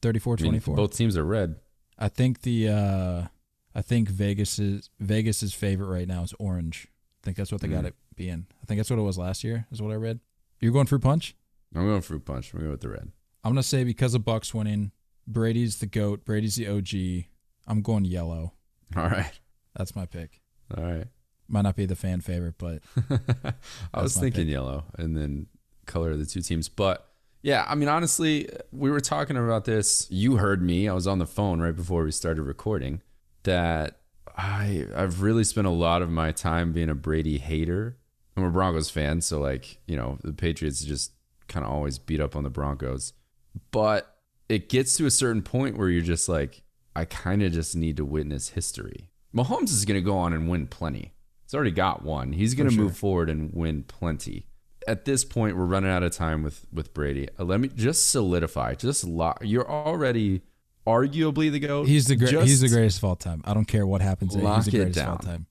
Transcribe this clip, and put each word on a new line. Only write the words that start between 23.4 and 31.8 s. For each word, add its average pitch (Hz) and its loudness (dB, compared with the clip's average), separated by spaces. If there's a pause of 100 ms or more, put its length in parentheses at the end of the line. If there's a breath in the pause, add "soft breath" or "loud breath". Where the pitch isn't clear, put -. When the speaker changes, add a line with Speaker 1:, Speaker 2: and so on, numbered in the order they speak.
Speaker 2:
I 113 -2
was - 0
Speaker 1:
that's - -2
my - 0
Speaker 2:
thinking 120 0
Speaker 1:
pick. 76 -2
Speaker 2:
yellow 67 -4 (120)
and 82 -4
then 73 -6 (380)
color 82 -2
of 76 -2
the 76 -4
two 90 -8
teams. 80 -2
But, - 0 (340)
yeah, 139 2
I 147 -2
mean, 147 0
honestly, 156 0 (220)
we 135 0
were 147 2
talking 139 -2
about 113 2
this. 110 0
You 110 4
heard 98 4
me. 87 2
I 98 0
was 90 0
on 98 2
the 82 0
phone 95 0
right 85 0
before 85 0